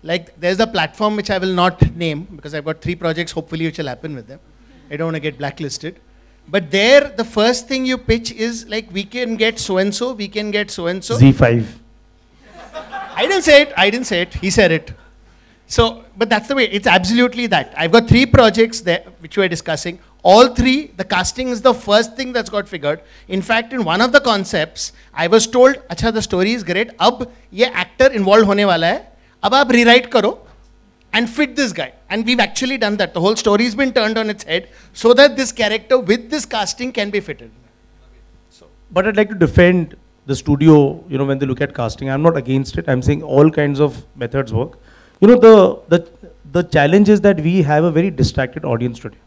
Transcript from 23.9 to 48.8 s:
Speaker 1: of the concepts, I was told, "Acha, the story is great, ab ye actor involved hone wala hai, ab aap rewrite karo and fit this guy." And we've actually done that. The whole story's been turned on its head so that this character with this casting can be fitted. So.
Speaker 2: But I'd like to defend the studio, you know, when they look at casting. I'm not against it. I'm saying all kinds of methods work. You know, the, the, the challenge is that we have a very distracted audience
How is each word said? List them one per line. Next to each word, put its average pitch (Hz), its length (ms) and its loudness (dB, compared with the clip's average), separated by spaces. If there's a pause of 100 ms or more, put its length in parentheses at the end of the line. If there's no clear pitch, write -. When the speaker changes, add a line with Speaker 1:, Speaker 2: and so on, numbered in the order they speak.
Speaker 1:
of 240 100 2
the 277 80 4
concepts, 196 720 -4 (240)
I 165 120 -2
was 220 200 4
told, 262 300 4 (120)
"Acha, 220 240 -4
the 220 80 -2
story 196 320 -2
is 226 100 -6
great, 175 360 -4
ab 240 280 -2 (220)
ye 208 160 -2
actor 247 460 -2 (100)
involved 202 240 4
hone 202 220 0
wala 165 260 0
hai, 285 80 -6 (400)
ab 208 120 -2
aap 269 180 2
rewrite 240 400 4
karo 220 260 0 (760)
and 226 140 -2
fit 247 280 -4
this 254 180 -4
guy." 135 180 -8 (180)
And 220 160 -6
we've 247 140 0
actually 254 380 -4
done 208 200 -2
that. 190 180 -4
The 170 60 -4
whole 208 140 0
story's 214 400 0
been 262 160 -2
turned 220 280 -2
on 220 100 -4
its 208 140 -10
head 170 240 -6 (260)
so 233 200 2
that 262 220 4
this 262 160 -4
character 220 460 -2
with 233 320 -2
this 294 160 -6
casting 240 460 -8
can 202 180 -6
be 202 100 -4
fitted. 131 320 -14 (960)
So. - 180 -20 (240)
Speaker 2:
But 185 160 0
I'd 208 100 -2
like 214 120 2
to 214 60 -10
defend 175 600 2 (320)
the 135 80 -2
studio, 147 720 4
you 143 120 -8
know, 139 60 -2
when 135 140 -4
they 139 60 -2
look 131 160 -4
at 143 140 -4
casting. 123 340 -6
I'm 135 120 -2
not 165 160 2
against 131 400 -4
it. - 100 -8
I'm 127 140 -2
saying 143 220 -2
all 147 260 4
kinds 143 300 -2
of 131 240 -2 (120)
methods 123 380 -6
work. - 260 -6 (420)
You 202 80 8
know, 247 100 8
the, 196 580 6
the, - 340 -10 (200)
the 175 120 0
challenge 165 460 4
is 208 120 4
that 196 180 2
we 175 220 0
have 151 220 2
a 175 80 0
very 170 180 0
distracted 143 560 -4
audience 120 340 -4